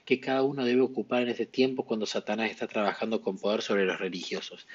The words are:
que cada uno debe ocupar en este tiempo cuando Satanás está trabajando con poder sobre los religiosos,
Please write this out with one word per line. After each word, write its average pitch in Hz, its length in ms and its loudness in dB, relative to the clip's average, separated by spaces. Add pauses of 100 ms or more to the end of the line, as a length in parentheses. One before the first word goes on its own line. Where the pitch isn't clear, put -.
que 120 160 2
cada 135 240 0
uno 139 200 0
debe 123 180 4
ocupar 123 420 2
en 120 60 0
este 117 180 -2
tiempo 127 380 2
cuando 110 200 -2
Satanás 107 460 -2
está 113 160 -6
trabajando 110 540 0
con 95 180 -4
poder 110 240 0
sobre 101 220 2
los 90 140 0
religiosos, 92 760 -8